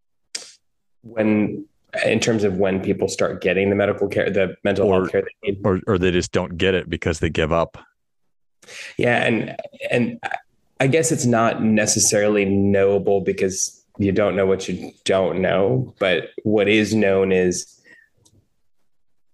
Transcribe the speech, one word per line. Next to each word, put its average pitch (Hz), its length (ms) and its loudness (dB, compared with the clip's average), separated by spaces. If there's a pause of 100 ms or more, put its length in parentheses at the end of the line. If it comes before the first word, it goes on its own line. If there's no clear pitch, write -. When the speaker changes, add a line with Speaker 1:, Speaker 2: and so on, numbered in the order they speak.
(1040)
Speaker 1:
When, 107 640 -2 (380)
in 113 160 2
terms 110 240 0
of 92 140 0
when 95 220 0
people 95 280 -2
start - 340 -4
getting 98 280 2
the 101 60 2
medical 101 300 0
care, 98 240 -2
the 95 320 0
mental 101 260 0
Speaker 2:
Or 95 120 4
Speaker 1:
health 92 120 -2
care 98 100 0
they - 280 -8
need? 98 140 -4
Speaker 2:
or, 92 220 2
or 92 120 2
they 90 120 2
just 90 200 0
don't 87 260 -2
get 92 180 2
it 87 140 -2
because 82 300 -4
they 87 120 -2
give 80 220 0
up. 82 260 0 (1200)
Speaker 1:
Yeah. 120 280 0
And, 113 320 -4 (340)
and 120 300 -4 (580)
I 135 80 2
guess 160 240 2
it's 135 160 -2
not 117 360 2
necessarily 104 840 2
knowable 98 760 2
because 95 640 -4 (140)
you 98 140 2
don't 98 240 0
know 98 100 2
what 95 220 0
you 92 240 -8 (120)
don't 92 360 0
know, 98 580 0
but 92 320 0 (140)
what 104 240 2
is 107 260 2
known 95 380 2
is 92 480 -2 (1500)